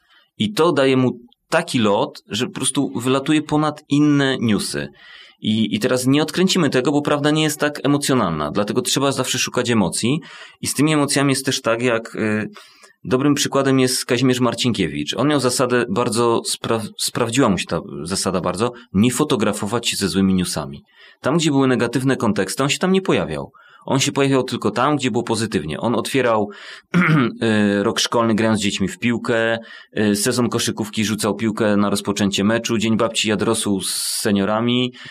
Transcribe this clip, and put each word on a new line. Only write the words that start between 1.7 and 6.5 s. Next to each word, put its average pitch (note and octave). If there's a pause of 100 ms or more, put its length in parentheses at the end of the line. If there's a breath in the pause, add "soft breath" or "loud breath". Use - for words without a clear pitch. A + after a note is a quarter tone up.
lot, G#2+
że A2+
po -
prostu D3
wylatuje C3+
ponad D3+
inne C#3+
newsy. F2 (520 loud breath)
I, G#2+
i G#2+
teraz B2
nie C#3
odkręcimy E3+